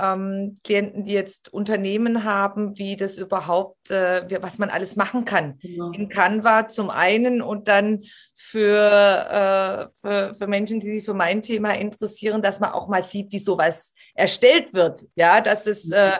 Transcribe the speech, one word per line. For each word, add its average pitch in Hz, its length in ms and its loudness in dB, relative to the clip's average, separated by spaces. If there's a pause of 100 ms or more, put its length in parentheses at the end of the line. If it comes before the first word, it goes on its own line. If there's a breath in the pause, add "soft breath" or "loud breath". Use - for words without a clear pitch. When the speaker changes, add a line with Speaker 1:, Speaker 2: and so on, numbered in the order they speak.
Speaker 1:
ähm, 196 640 -4
Klienten, 202 400 -2
die 202 80 -8
jetzt 196 420 -6
Unternehmen 214 720 -2
haben, 202 540 -2
wie 196 180 -8
das 196 220 -6
überhaupt, 185 760 -4
äh, 180 380 0
wie, 185 120 -4
was 180 160 -10
man 202 120 -2
alles 185 260 -6
machen 233 300 -2
kann 151 360 -2
Speaker 2:
Genau. 175 300 -10
Speaker 1:
in 202 160 -8
Canva 214 600 2
zum 196 200 -6
einen 226 520 2
und 208 260 -8
dann 208 360 2 (320 loud breath)
für, 202 1600 2
äh, - 100 -20
für, 202 320 -2
für 202 140 -8
Menschen, 208 320 -2
die 202 100 -8
sich 214 160 -6
für 208 80 -6
mein 190 280 0
Thema 214 320 -2
interessieren, 208 680 -4
dass 196 200 0
man 208 100 -2
auch - 160 -6
mal 185 160 0
sieht, 202 300 -10
wie 196 60 -6
sowas 165 540 0 (200 soft breath)
erstellt 247 600 4
wird. 175 280 0 (140)
Ja, 170 260 6
dass 214 260 0
es, 202 240 -6
äh, 196 280 4